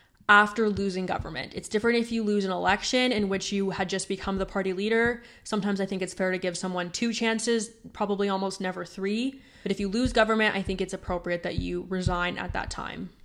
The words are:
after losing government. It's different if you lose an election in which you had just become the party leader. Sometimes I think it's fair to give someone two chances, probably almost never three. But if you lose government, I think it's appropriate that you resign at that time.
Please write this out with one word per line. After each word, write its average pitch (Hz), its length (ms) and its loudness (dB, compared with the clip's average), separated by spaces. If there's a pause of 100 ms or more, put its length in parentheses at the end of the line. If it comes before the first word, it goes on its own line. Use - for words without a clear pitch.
(300)
after 208 400 6
losing 190 380 -2
government. - 480 -6
It's - 140 -10
different 233 280 2
if 233 140 0
you 226 120 0
lose 208 220 2
an 190 60 -2
election 202 600 2
in 208 160 2
which 196 240 -2
you 196 200 0
had 185 180 -2
just 190 180 -2
become 190 300 -2
the 190 80 0
party 190 280 -2
leader. 226 500 2 (200)
Sometimes 202 380 0
I 190 60 0
think 190 160 -2
it's 180 100 -6
fair 185 160 0
to 185 80 0
give 180 180 -2
someone 180 360 -2
two 233 200 0
chances, 226 600 0 (200)
probably 202 380 0
almost 190 320 -2
never 180 240 -4
three. 214 560 -4 (220)
But 202 80 -2
if 196 80 0
you 202 100 -2
lose 240 240 0
government, 220 420 4
I 196 60 0
think 185 180 -4
it's 185 140 -2
appropriate 175 480 -4
that 175 140 -6
you 175 340 -4
resign 180 480 0
at 185 160 -6
that - 160 -4
time. - 400 -8 (140)